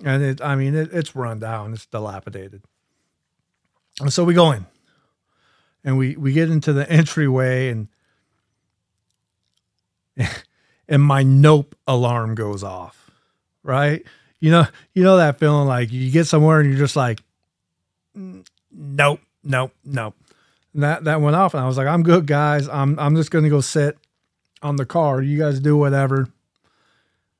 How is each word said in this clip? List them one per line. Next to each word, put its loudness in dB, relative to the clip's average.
And -2
it, -4
I -4
mean, -2
it, -4
it's -8
run -8
down. -10
It's -16
dilapidated. -14
And -2
so -2
we 2
go 6
in, -8
and -2
we, -2
we -2
get 2
into 0
the -2
entryway, 0
and, -8
<laughs> -4
and 2
my 2
nope 4
alarm -2
goes -6
off, -16
right? -2
You 2
know, 6
you 2
know 6
that 2
feeling, 2
like, -2
you -4
get 2
somewhere 4
and 2
you're 0
just -2
like, -2
"N-, -18
nope, -2
nope, -4
nope." -8
And -2
that, -2
that 0
went 2
off, 2
and -4
I -2
was -2
like, -2
"I'm 0
good, 2
guys. 0
I'm, -2
I'm 0
just 0
gonna 0
go 2
sit -2
on -6
the -4
car. -2
You -2
guys -2
do 2
whatever. 0